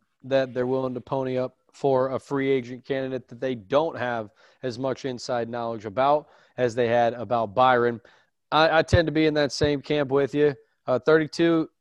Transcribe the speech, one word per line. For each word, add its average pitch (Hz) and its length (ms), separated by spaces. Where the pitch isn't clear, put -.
that 131 280
they're 123 140
willing 131 280
to 123 60
pony 131 380
up 127 180
for 131 400
a 123 60
free 135 320
agent 123 340
candidate 131 440
that 120 120
they 131 140
don't 131 420
have 117 340
as 123 160
much 131 260
inside 123 440
knowledge 117 360
about 131 440
as 120 180
they 120 140
had 117 260
about 113 400
Byron. 120 460
I, 156 280
I 160 40
tend 170 240
to 151 60
be 156 140
in 151 80
that 147 180
same 147 280
camp 147 300
with 139 240
you. 147 200
Uh, 127 120
thirty-two 160 680